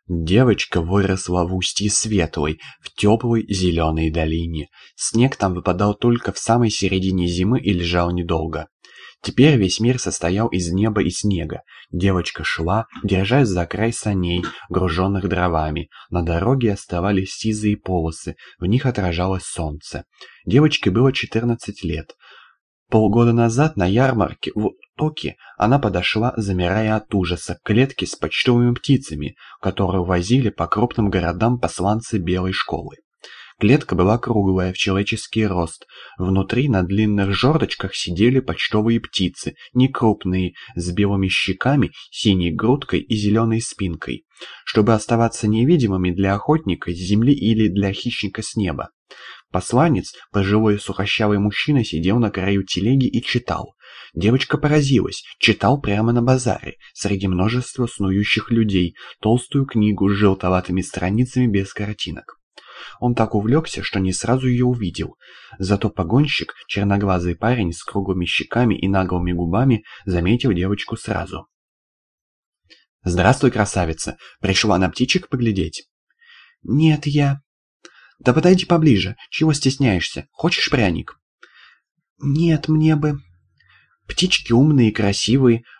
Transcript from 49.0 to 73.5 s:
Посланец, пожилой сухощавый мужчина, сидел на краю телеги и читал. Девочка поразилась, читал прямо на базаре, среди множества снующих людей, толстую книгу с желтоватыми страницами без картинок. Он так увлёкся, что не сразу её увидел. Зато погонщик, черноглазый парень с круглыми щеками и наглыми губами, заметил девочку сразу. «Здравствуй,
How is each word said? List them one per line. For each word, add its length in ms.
Посланец, 600
пожилой 480
сухощавый 600
мужчина, 440
сидел 360
на 100
краю 340
телеги 440
и 140
читал. 520
Девочка 460
поразилась, 640
читал 420
прямо 320
на 80
базаре, 540
среди 340
множества 600
снующих 640
людей, 440
толстую 440
книгу 440
с 40
желтоватыми 680
страницами 640
без 260
картинок. 640
Он 160
так 180
увлёкся, 480
что 180
не 140
сразу 340
её 200
увидел. 480
Зато 320
погонщик, 640
черноглазый 680
парень 380
с 100
круглыми 420
щеками 500
и 120
наглыми 460
губами, 500
заметил 480
девочку 420
сразу. 520
«Здравствуй, 460